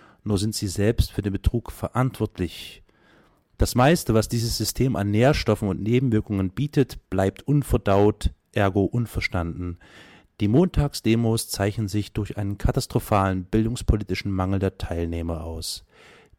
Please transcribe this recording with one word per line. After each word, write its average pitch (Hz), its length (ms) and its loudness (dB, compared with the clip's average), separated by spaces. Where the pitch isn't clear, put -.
nur 104 160 0
sind 107 160 -2
sie 104 140 -4
selbst 101 420 0
für - 120 -6
den 101 100 -2
Betrug - 400 -2
verantwortlich. - 1120 -4
Das - 160 0
meiste, 127 400 4
was 110 140 4
dieses 117 300 -2
System 117 360 0
an 101 160 -2
Nährstoffen 110 580 2
und 92 140 -2
Nebenwirkungen 107 680 0
bietet, - 600 -2
bleibt 95 320 0
unverdaut, 107 880 2
ergo 98 320 2
unverstanden. 90 960 -4
Die 104 80 0
Montagsdemos 117 1040 2
zeichnen 104 400 -2
sich 101 240 -4
durch 104 240 -6
einen 101 220 -6
katastrophalen 98 880 0
bildungspolitischen 110 840 -2
Mangel 95 300 0
der 95 180 -2
Teilnehmer 85 640 -6
aus. 80 420 -10